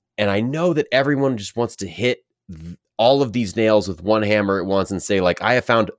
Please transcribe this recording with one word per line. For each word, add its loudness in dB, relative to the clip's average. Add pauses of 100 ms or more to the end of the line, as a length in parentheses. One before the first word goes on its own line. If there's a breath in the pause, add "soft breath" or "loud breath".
(180)
and 0
I 0
know -2
that -2
everyone 0
just -10
wants -2
to -8
hit -4 (260)
th-, -16 (220)
all 4
of -2
these -2
nails 4
with -8
one 2
hammer 0
at -4
once 0
and -4
say, 0
like, 2
"I 2
have 0
found 0